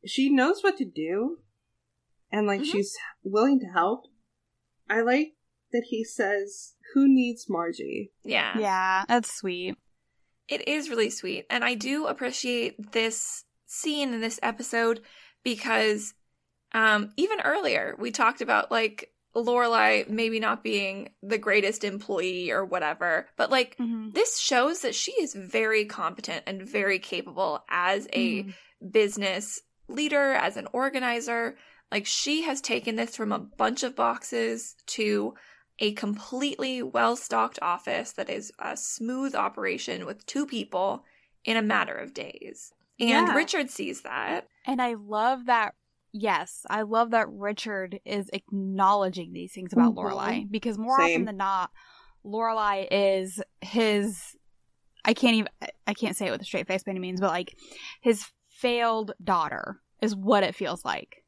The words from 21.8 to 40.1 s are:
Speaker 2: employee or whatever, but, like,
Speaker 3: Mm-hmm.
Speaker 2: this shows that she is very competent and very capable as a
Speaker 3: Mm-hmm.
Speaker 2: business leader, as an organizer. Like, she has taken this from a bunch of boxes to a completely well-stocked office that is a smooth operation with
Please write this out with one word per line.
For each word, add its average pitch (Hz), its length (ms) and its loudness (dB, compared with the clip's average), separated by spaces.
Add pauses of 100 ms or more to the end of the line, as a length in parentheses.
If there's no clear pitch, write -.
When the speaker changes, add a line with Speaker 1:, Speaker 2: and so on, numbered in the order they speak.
Speaker 2:
employee 185 680 -2
or 180 120 0
whatever, 175 640 -2 (100)
but, - 120 2
like, 254 280 2
Speaker 3:
Mm-hmm. 226 340 -4
Speaker 2:
this 392 280 2
shows 277 420 2
that - 140 -2
she - 180 -4
is 381 200 -2
very 214 520 0
competent 175 600 -6
and 196 200 -8
very 202 320 0
capable 175 720 -4
as 185 440 0
a 226 300 0
Speaker 3:
Mm-hmm. - 480 -16
Speaker 2:
business 202 680 0 (260)
leader, 285 460 2
as 208 240 0
an 196 160 -10
organizer. 240 840 -2 (340)
Like, 208 140 -2
she 302 380 0
has 302 180 -2
taken 226 340 -2
this 233 200 -4
from 214 160 -2
a - 80 0
bunch 226 440 -2
of 262 120 -4
boxes 233 800 -2 (120)
to 208 460 0 (460)
a 214 140 0
completely 254 880 -4
well-stocked 233 800 0
office 175 520 -4
that - 160 -6
is - 300 -8
a - 180 -8
smooth 262 580 -4
operation 185 680 -4
with 202 200 -12